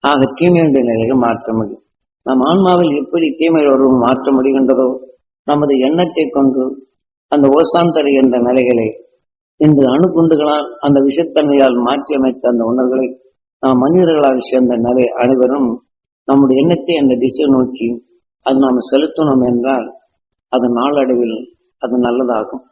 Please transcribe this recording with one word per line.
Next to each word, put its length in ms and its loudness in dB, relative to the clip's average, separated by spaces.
ஆக 300 0
தீமையுடைய 520 2
நிலையை 320 -2
மாற்ற 360 -2
முடியும். 300 -6
நம் 180 0
ஆன்மாவில் 520 2
எப்படி 360 -2
தீமைகள் 420 2
வரும் 260 2
மாற்ற 320 0
முடிகின்றதோ 560 0
நமது 320 0
எண்ணத்தை 480 0
கொண்டு 360 0
அந்த 180 2
ஓசாந்தரை 640 2
என்ற 260 2
நிலைகளை 480 0
இந்த 280 4
அணுகுண்டுகளால் 800 0
அந்த 180 2
விஷத்தன்மையால் 800 2
மாற்றி 360 -4
அமைத்த 340 -2
அந்த 160 0
உணர்வுகளை 420 -2
நாம் 180 2
மனிதர்களாக 640 2
சேர்ந்த 320 0
நிலை 280 0
அனைவரும் 540 0
நம்முடைய 320 2
எண்ணத்தை 380 0
அந்த 180 2
திசை 320 -2
நோக்கி 400 -2
அது 140 0
நாம் 260 0
செலுத்தணும் 600 -2
என்றால் 400 -2
அது 180 -2
நாளடைவில் 680 -2
அது 160 -6
நல்லதாகும். 760 -4